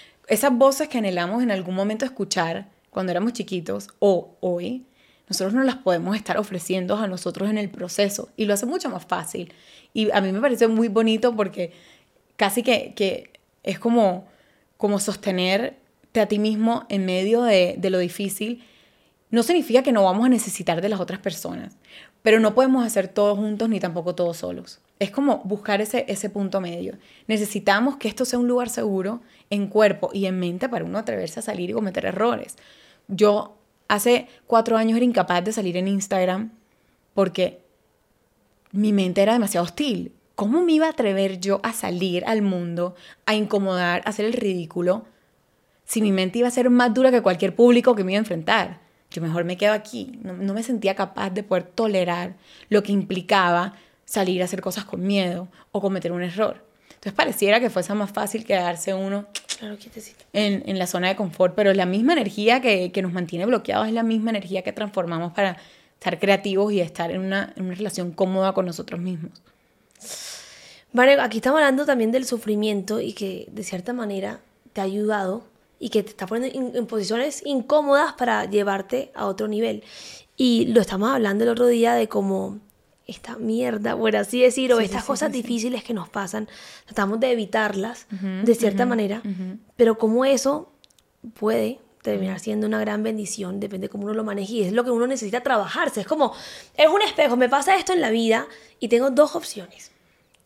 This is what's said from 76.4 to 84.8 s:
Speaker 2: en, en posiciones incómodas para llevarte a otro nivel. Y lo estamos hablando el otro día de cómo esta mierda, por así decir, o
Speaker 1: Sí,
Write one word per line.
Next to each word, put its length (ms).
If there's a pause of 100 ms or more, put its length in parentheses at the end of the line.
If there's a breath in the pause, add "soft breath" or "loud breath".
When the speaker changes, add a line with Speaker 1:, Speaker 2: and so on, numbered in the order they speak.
Speaker 2:
en, 180
en 120
posiciones 580
incómodas 680
para 320
llevarte 680
a 140
otro 200
nivel. 360 (540 loud breath)
Y 300
lo 140
estamos 300
hablando 320
el 80
otro 160
día 260
de 140
cómo 520 (460)
esta 320
mierda, 580
por 200
así 260
decir, 320
o 40
Speaker 1:
Sí, 40